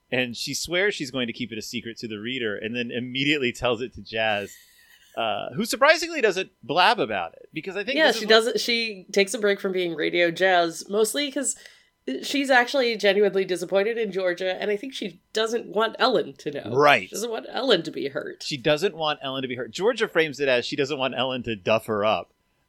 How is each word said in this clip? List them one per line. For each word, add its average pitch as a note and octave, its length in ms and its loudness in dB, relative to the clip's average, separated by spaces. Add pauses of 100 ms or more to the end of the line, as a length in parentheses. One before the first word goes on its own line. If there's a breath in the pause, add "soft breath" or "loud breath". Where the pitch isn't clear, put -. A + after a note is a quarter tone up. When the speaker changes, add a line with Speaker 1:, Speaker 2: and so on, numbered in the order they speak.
(120)
Speaker 1:
and B2 240 -2
she C#3 180 -6
swears F3+ 400 -2
she's C3 160 -8
going B2+ 160 -4
to A2+ 60 -4
keep A#2+ 180 -8
it A2 80 -10
a G#2 40 -8
secret A2+ 360 -10
to A#2+ 100 -10
the G#2+ 120 -8
reader, A#2 360 -4
and A2 200 -8
then A#2+ 160 -6
immediately B2+ 580 0
tells A#2+ 300 -2
it B2 140 -8
to G#2+ 80 -16
Jazz, G#2+ 500 -2 (640 soft breath)
uh, G#2+ 400 -2
who G#3+ 80 -2
surprisingly D#4 560 2
doesn't F#3+ 320 0 (100)
blab F3+ 380 4
about G2+ 340 -2
it, - 180 -20
because F3 240 -8
I G3+ 60 -4
think C4 140 -4
Speaker 2:
Yeah, D#4 120 6
Speaker 1:
this A3+ 100 2
Speaker 2:
she - 20 -6
Speaker 1:
is G#3+ 60 -4
what G#3+ 40 4
Speaker 2:
doesn't. A3 300 4
She A3+ 500 -2
takes G3 240 2
a A3+ 60 -6
break G3+ 180 2
from F#3+ 140 -2
being F3 240 -2
Radio E3+ 340 2
Jazz, E3+ 580 2
mostly A3 440 0
'cause C#4 240 -2 (680 loud breath)
she's C#4 280 -2
actually B3 460 2
genuinely G3 480 4
disappointed F#3 540 0
in G#3+ 140 -2
Georgia, F#3 500 -2
and G#3 80 -2
I G#3 60 0
think C4 180 -10
she F3+ 260 -10 (120)
doesn't A3 340 -2
want G#3+ 320 -2
Ellen F3 360 2
to - 180 -8
know. C#3 240 -8
Speaker 1:
Right. C3+ 320 6
Speaker 2:
She - 80 -10
doesn't A3+ 160 -4
want B3 160 -6
Ellen A3 340 2
to - 80 -10
be C3 160 -4
hurt. - 380 -8
Speaker 1:
She D#3 120 -4
doesn't D#3 400 2
want D3+ 240 -2
Ellen C3+ 220 -6
to B2+ 60 -4
be B2 80 -6
hurt. A#2 160 -8
Georgia A3 340 0
frames D#3+ 320 0
it C#3+ 100 0
as B2 160 4
she D3 120 -6
doesn't C#3 220 0
want C3 180 0
Ellen B2+ 260 -2
to A2+ 140 -4
duff G#2+ 300 2
her G#2 180 0
up, F2+ 260 0 (380)